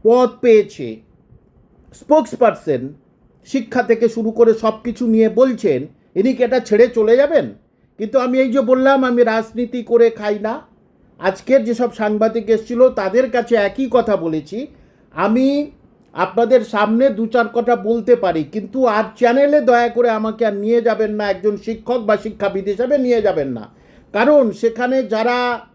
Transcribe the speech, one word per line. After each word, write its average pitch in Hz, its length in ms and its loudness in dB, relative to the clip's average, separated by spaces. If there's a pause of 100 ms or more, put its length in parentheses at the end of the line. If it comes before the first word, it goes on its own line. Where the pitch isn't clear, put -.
পদ 233 260 4 (120)
পেয়েছে, 190 600 0 (920)
স্পোকসপারসন, 220 1000 -2 (520)
শিক্ষা 247 380 -4
থেকে 226 260 0
শুরু 226 220 -4
করে 220 220 4
সব 220 200 -2 (100)
কিছু 240 240 -6
নিয়ে 220 220 4
বলছেন, 208 580 0 (320)
ইনি 247 140 0
কি 247 100 -2
এটা 240 160 0
ছেড়ে 220 280 4
চলে 226 300 2
যাবেন? 277 360 0 (440)
কিন্তু 220 220 -2
আমি 254 200 0
এই 262 120 2
যে 269 100 2
বললাম, 262 420 2
আমি 240 200 2
রাজনীতি 226 600 -4
করে 233 260 4
খাই 208 300 -4
না। 226 220 -6 (580)
আজকের 214 440 0
যেসব 233 300 -2
সাংবাদিক 214 560 -2
এসেছিল, 233 400 2
তাদের 226 420 -2
কাছে 240 240 -2
একই 208 360 -2
কথা 226 260 2
বলেছি। 165 500 -6 (440)
আমি 262 600 0 (420)
আপনাদের 220 480 2
সামনে 220 480 0
দু 220 160 -4
চার 226 220 0
কথা 233 280 0
বলতে 226 400 0
পারি, 170 280 -2
কিন্তু 220 420 -4
আর 214 180 0 (120)
চ্যানেলে 277 460 2
দয়া 240 280 2
করে 233 200 0
আমাকে 220 360 -2
আর 208 80 0
নিয়ে 220 280 0
যাবেন 214 300 -2
না, 208 180 -4
একজন 196 280 -2
শিক্ষক 226 420 -6
বা 214 180 0
শিক্ষাবিদ 196 480 -6
হিসেবে 247 320 -2
নিয়ে 247 240 0
যাবেন 165 260 -2
না। 113 220 -10 (440)
কারণ 247 380 2
সেখানে 247 520 -2
যারা 233 560 -2 (160)